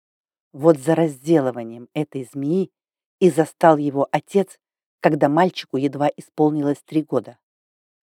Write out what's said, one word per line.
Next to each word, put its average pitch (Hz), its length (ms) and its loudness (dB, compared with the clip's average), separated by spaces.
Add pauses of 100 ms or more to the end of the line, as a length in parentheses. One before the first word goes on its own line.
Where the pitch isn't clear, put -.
(540)
Вот 151 240 4
за 147 160 0
разделыванием 131 1000 -2
этой 143 320 -8
змеи 151 480 -4 (480)
и 180 100 4
застал 160 460 2
его 139 340 -2
отец, - 480 -2 (420)
когда 147 280 2
мальчику 165 480 -2
едва 139 400 -2
исполнилось 151 680 -2
три 151 200 -4
года. 120 360 -6 (680)